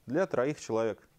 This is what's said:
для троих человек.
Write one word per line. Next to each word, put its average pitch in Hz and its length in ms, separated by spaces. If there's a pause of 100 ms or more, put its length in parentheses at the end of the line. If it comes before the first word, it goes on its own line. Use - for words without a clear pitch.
для 165 220
троих 139 340
человек. 113 480 (100)